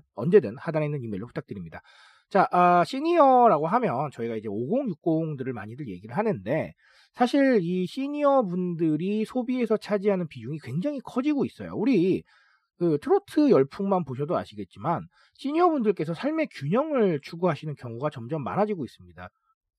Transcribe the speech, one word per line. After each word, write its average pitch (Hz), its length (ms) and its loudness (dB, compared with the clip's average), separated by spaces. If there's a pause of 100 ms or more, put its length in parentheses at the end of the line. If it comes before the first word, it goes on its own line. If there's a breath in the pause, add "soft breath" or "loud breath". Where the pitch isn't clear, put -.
(140)
언제든 147 440 2
하단에 156 280 -4
있는 147 180 -6
이메일로 101 240 -8
부탁드립니다. 87 540 -12 (480 soft breath)
자, 185 220 2
아, 175 340 6
시니어라고 254 840 4
하면 156 440 0
저희가 117 240 -6
이제 110 120 -8
오공, 135 420 -4
육공들을 156 600 -2
많이들 117 360 -12
얘기를 101 280 -12
하는데, 139 580 -2 (400 soft breath)
사실 262 480 4
이 180 260 -2
시니어 277 560 2
분들이 180 840 -2
소비에서 240 520 -2
차지하는 196 500 -2
비중이 127 340 -10
굉장히 185 420 -4
커지고 262 420 -2
있어요. 92 300 -8
우리 185 480 2 (540 soft breath)
그 165 240 2
트로트 302 480 2
열풍만 180 560 2
보셔도 135 320 -4
아시겠지만 104 680 -6 (260 soft breath)
시니어 320 360 0
분들께서 202 440 0
삶의 302 420 -2
균형을 208 640 0
추구하시는 165 540 -4
경우가 120 360 -6
점점 135 320 -8
많아지고 190 420 -2
있습니다. 90 420 -16 (520)